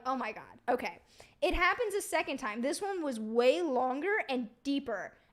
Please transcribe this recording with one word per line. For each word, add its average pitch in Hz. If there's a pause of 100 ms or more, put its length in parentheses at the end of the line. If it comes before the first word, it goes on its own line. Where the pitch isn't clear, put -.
Oh 262
my 226
God, 180 (260)
okay. 240 (440)
It 330
happens 370
a 392
second 311
time. 226
This 294
one 392
was 269
way 240
longer 285
and 247 (160)
deeper 269 (200)